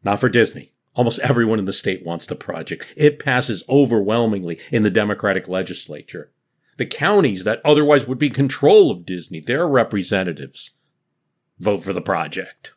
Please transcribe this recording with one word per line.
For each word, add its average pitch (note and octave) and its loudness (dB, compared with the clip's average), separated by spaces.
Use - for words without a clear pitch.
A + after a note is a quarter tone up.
Not G2+ 0
for C3 0
Disney. A2 0
Almost A#2+ 0
everyone A#2 2
in G2 -2
the F#2+ -4
state F#2+ -4
wants E2+ -8
the - -8
project. - -12
It D3 4
passes B2 -4
overwhelmingly A2 0
in G#2+ 0
the G#2 2
Democratic G2+ -2
legislature. F2 -10
The - -4
counties C#3+ 0
that G#2+ -2
otherwise D3 4
would B2+ -4
be D3 0
in A#2 -4
control C#3 6
of F2 -8
Disney, F2+ -8
their C3 -2
representatives, F#2+ -2
vote G2 -2
for F#2+ -6
the F2 -6
project. - -6